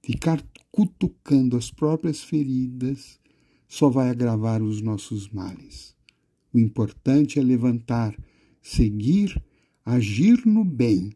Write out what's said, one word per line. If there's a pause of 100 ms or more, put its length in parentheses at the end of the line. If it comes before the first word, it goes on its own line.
Ficar (280)
cutucando
as
próprias
feridas (480)
só
vai
agravar
os
nossos
males. (560)
O
importante
é
levantar, (460)
seguir, (440)
agir
no
bem